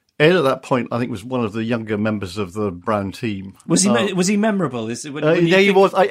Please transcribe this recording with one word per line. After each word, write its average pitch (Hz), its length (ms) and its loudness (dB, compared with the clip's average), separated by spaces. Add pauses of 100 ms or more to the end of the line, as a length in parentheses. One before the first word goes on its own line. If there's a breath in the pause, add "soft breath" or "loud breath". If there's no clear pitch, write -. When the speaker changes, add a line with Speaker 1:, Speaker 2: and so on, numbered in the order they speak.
(200)
Speaker 1:
Ed, 160 160 6
at 165 80 2
that 135 200 -2
point, 123 280 -2
I 120 60 -4
think, 127 140 -4
was 104 120 -10
one 127 220 -4
of 101 80 -6
the 113 100 -4
younger 113 320 -4
members 104 440 -4
of 90 140 -6
the 104 180 -4
Brown 98 400 -4
team. 95 440 -8 (120)
Speaker 2:
Was 180 160 2
he 202 60 2
me-, - 220 2
Speaker 1:
Uh, 196 40 -6
Speaker 2:
was 180 120 0
he 214 80 2
memorable? 175 540 -2
Is 120 160 -8
it, 147 60 -12
when, 147 120 -6
Speaker 1:
uh, 156 100 4
Speaker 2:
when 170 120 4
you 165 40 2
Speaker 1:
yeah, 190 100 6
he 196 80 6
Speaker 2:
think 190 100 4
Speaker 1:
was. 190 160 6
I, 185 180 4